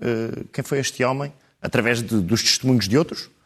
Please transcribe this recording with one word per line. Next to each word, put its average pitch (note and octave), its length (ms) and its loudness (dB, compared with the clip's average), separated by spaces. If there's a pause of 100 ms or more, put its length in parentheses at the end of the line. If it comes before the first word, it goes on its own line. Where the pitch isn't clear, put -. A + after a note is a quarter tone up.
eh, A2+ 500 -4
quem C3+ 120 -6
foi C#3 160 -2
este B2+ 240 -4
homem, C3+ 280 -2 (300)
através A#2 400 0
de, A2 180 0
dos G2+ 220 2
testemunhos B2+ 460 2
de G#2+ 100 4
outros - 320 -2 (160)